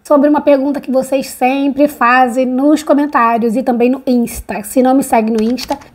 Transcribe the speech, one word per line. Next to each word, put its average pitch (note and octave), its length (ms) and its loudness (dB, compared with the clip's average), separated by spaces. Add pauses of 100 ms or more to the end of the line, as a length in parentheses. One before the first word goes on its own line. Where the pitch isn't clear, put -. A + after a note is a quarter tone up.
sobre D4 260 2
uma D4 120 2
pergunta C#4+ 400 0
que - 100 -8
vocês C4 380 -2
sempre C#4 580 0
fazem B3+ 580 0
nos C#4 380 2
comentários A#3 720 0
e C4 80 -2
também A#3+ 260 0
no C4 160 -2
Insta. A#3 600 -2
Se C4 180 0
não C4 140 4
me C#4 80 2
segue A3+ 260 0
no A3+ 100 0
Insta, B3 380 -4 (160)